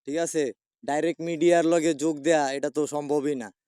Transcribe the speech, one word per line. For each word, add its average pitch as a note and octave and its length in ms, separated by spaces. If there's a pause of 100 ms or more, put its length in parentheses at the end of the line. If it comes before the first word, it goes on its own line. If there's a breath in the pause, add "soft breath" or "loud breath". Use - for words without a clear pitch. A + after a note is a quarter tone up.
ঠিক C#3+ 120
আছে? D#3 360 (320)
ডাইরেক্ট D#3 360
মিডিয়ার E3+ 440
লগে E3 280
যোগ D3 260
দেয়া, C#3+ 340
এটা C#3 160
তো D3 180
সম্ভবই D3 480
না। A2+ 180 (140)